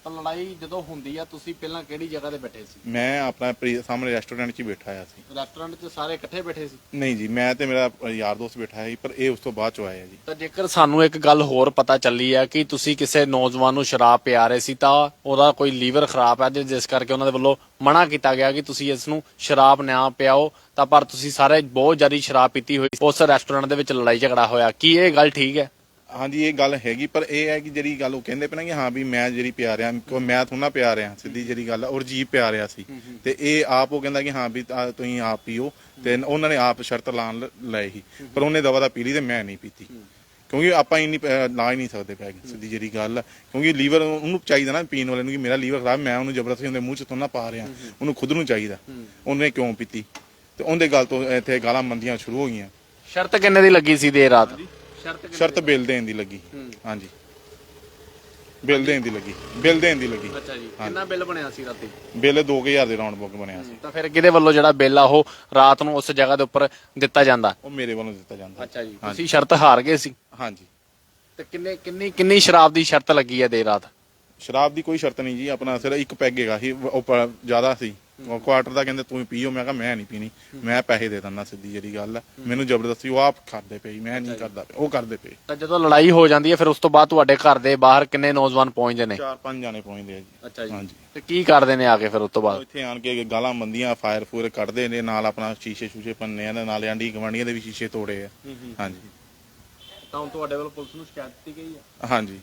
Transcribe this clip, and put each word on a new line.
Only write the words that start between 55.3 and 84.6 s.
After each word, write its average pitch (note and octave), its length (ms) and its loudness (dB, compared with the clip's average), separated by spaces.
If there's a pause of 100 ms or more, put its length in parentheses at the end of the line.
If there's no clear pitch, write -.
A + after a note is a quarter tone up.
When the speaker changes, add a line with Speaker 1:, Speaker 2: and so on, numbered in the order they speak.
Speaker 2:
ਸ਼ਰਤ D#3 180 0
Speaker 1:
ਦੀ? F3 60 -2
Speaker 2:
ਬਿੱਲ C#3+ 240 0
ਦੇਣ B2 180 -2
ਦੀ A2 100 -8
ਲੱਗੀ। G2+ 260 -10 (140)
Speaker 1:
ਹੂੰ। C3+ 180 -18 (140)
Speaker 2:
ਹਾਂਜੀ, G#2 240 -12 (1600)
ਬਿੱਲ C3+ 200 2
ਦੇਣ C#3 160 0
ਦੀ A#2 80 -4
ਲੱਗੀ, G2 240 -10 (240)
ਬਿੱਲ D#3+ 220 4
ਦੇਣ D#3+ 180 2
ਦੀ B2+ 100 -4
ਲੱਗੀ। A2 300 -8
Speaker 1:
ਅੱਛਾ C3+ 160 -14
ਜੀ, B2 60 -14
Speaker 2:
ਹਾਂਜੀ। A2+ 240 -16
Speaker 1:
ਕਿੰਨਾ F#3 220 -8
ਬਿੱਲ F#3 180 -8
ਬਣਿਆ E3 260 -8
ਸੀ C3 160 -16
ਰਾਤੀ? A#2+ 220 -14 (300)
Speaker 2:
ਬਿੱਲ C#3+ 260 4
ਦੋ C#3 180 0
ਕੁ B2+ 60 -4
ਹਜ਼ਾਰ C#3 200 2
ਦੇ A2+ 100 -4
ਰਾਉਂਡ G#2+ 180 -6
ਬੁੱਕ G2+ 200 -14
ਬਣਿਆ G2 280 -12
ਸੀ। B2 60 -18
Speaker 1:
ਹੂੰ, A#2 120 -20
ਤਾਂ D3+ 100 -14
ਫਿਰ D#3+ 180 -8
ਕਿਹਦੇ D#3+ 200 6
ਵੱਲੋਂ D#3+ 240 6
ਜਿਹੜਾ D3+ 180 6
ਬਿੱਲ C#3 260 4
ਆ C#3 60 10
ਉਹ D3 240 6 (280)
ਰਾਤ C3+ 280 8
ਨੂੰ D3+ 120 -2
ਉਸ C#3+ 160 -4
ਜਗ੍ਹਾ C3+ 240 2
ਦੇ C#3 80 2
ਉੱਪਰ C#3 260 0 (300)
ਦਿੱਤਾ C#3 240 4
ਜਾਂਦਾ? A#2+ 400 4
Speaker 2:
ਉਹ C#3 60 -16
ਮੇਰੇ B2+ 240 -8
ਵੱਲੋਂ A2 200 -10
ਦਿੱਤਾ F#2+ 220 -18
ਜਾਂਦਾ। F#2+ 280 -18
Speaker 1:
ਅੱਛਾ A#2+ 200 -12
ਜੀ, G#2+ 200 -16
Speaker 2:
ਹਾਂਜੀ। G#2 100 -8
Speaker 1:
ਤੁਸੀਂ E3+ 140 -8
ਸ਼ਰਤ D3 260 4
ਹਾਰ C#3 280 8
ਗਏ D3+ 160 0
ਸੀ? C#3 180 -8 (240)
Speaker 2:
ਹਾਂਜੀ। G#2 260 -12 (720)
Speaker 1:
ਤੇ D#3+ 140 -16
ਕਿੰਨੇ, F3+ 240 -10
ਕਿੰਨੀ, F#3 360 -10
ਕਿੰਨੀ F#3+ 280 4
ਸ਼ਰਾਬ E3 340 8
ਦੀ E3 100 2
ਸ਼ਰਤ D3+ 280 2
ਲੱਗੀ B2+ 300 2
ਹੈ B2 60 4
ਦੇਰ A2+ 180 0
ਰਾਤ? G#2 160 0 (580)
Speaker 2:
ਸ਼ਰਾਬ C#3+ 340 0
ਦੀ D#3 80 -6
ਕੋਈ D#3+ 160 -4
ਸ਼ਰਤ C#3+ 240 -4
ਨਹੀਂ B2+ 140 -6
ਜੀ, C3 120 -8
ਆਪਣਾ C3 300 -6
ਸਿਰਫ C3 180 -4
ਇੱਕ C#3+ 180 -6
ਪੈਗ B2+ 260 -2
ਹੈਗਾ A2 200 -2
ਸੀ, C3 120 -6
ਉਹ C3 300 -4
ਪ-, A#2+ 300 0 (140)
ਜ਼ਿਆਦਾ A#2+ 300 2
ਸੀ। A#2 140 -10
Speaker 1:
ਹੂੰ। A#2 460 -14
Speaker 2:
ਉਹ A#2 40 -8
ਕੁਆਟਰ C3 320 0
ਦਾ C3+ 120 -2
ਕਹਿੰਦੇ C3 200 -6
ਤੂੰ B2+ 220 -10
ਪੀਓ, B2 260 -6
ਮੈਂ B2+ 120 -6
ਕਿਹਾ C3+ 100 -6
ਮੈਂ A#2+ 220 -6
ਨਹੀਂ G#2 100 -12
ਪੀਣੀ, G#2+ 220 -12
Speaker 1:
ਹੂੰ। - 360 -20
Speaker 2:
ਮੈਂ A#2+ 180 -2
ਪੈਸੇ A2+ 280 -2
ਦੇ G2+ 120 -8
ਦਿੰਦਾ G2 220 -12
ਸਿੱਧੀ G2+ 280 -18
ਜਿਹੜੀ G2+ 240 -12
ਗੱਲ G#2 220 -10
ਆ। - 20 -8
Speaker 1:
ਹੂੰ। - 280 -18
Speaker 2:
ਮੈਨੂੰ B2+ 200 -4
ਜ਼ਬਰਦਸਤੀ A#2+ 420 -2
ਉਹ C3 80 -2
ਆਪ C#3 180 2 (120)
ਖਾਂਦੇ G#2 300 -14
ਪਏ, G#2+ 220 -16
ਮੈਂ A#2 220 -8
ਨਹੀਂ A#2+ 100 -10
Speaker 1:
ਅੱਛਾ - 20 -8
ਜੀ। A2 60 -14
Speaker 2:
ਕਰਦਾ G2+ 240 -12